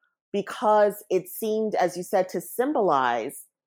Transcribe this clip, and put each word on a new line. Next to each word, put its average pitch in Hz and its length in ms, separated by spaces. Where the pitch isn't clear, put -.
because 208 800
it 185 180
seemed, 220 460
as 175 220
you 180 60
said, 185 280
to 175 100
symbolize 143 1040